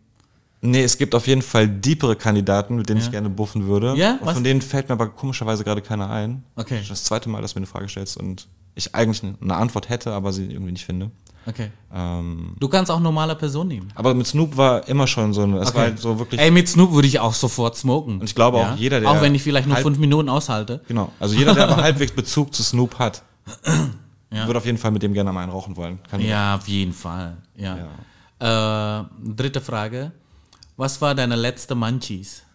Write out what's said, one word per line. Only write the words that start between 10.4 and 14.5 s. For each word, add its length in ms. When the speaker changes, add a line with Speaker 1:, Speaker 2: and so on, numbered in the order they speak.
Speaker 1:
irgendwie 220
nicht 140
finde. 240
Speaker 2:
Okay. 240
Speaker 1:
Ähm, 680
Speaker 2:
Du 80
kannst 220
auch 100
normale 340
Person 340
nehmen. 260
Speaker 1:
aber 180
mit 140
Snoop 320